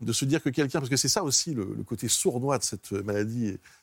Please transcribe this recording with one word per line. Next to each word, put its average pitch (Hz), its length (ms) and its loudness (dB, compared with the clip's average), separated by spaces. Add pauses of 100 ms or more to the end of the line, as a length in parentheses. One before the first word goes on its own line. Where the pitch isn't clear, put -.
de 113 120 -2
se 113 120 0
dire 143 180 2
que 151 60 0
quelqu'un, 139 300 0
parce 135 120 -2
que 139 60 2
c'est 131 120 2
ça 202 140 2
aussi 151 320 0
le, 104 220 -2
le 110 80 -6
côté 113 240 -4
sournois 131 500 2
de - 60 -2
cette - 280 -6
maladie, 107 560 0
et 95 120 -4 (220)